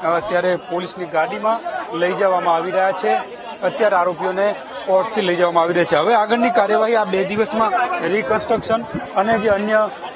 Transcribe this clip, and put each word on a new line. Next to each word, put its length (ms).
અ, 20
અત્યારે 500
પોલીસની 480
ગાડીમાં 560
લઈ 160
જવામાં 420
આવી 160
રહ્યા 220
છે. 220
અત્યારે 340
આરોપીઓને 580
કોર્ટથી 340
લઈ 160
જવામાં 280
આવી 100
રહ્યા 100
છે. 120
હવે 180
આગળની 360
કાર્યવાહી 440
આ 100
બે 200
દિવસમાં 480
રિકન્સ્ટ્રક્શન 760
અને 220
જે 100
અન્ય, 420